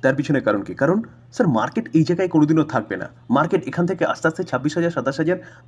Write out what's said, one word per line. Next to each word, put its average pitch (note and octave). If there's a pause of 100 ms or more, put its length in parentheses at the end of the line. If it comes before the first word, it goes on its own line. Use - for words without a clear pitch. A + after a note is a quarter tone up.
তার C3+
পিছনে C3+
কারণ G#2
কী? F2+
কারণ F3 (300)
স্যার, A3
মার্কেট B2
এই D#3+
জায়গায় F3+
কোনোদিনও D#3+
থাকবে A#2
না। - (220)
মার্কেট D#3+
এখান F3
থেকে E3+
আস্তে -
আস্তে E3
ছাব্বিশ C3
হাজার, E3+
সাতাশ C#3
হাজার, E3+ (320)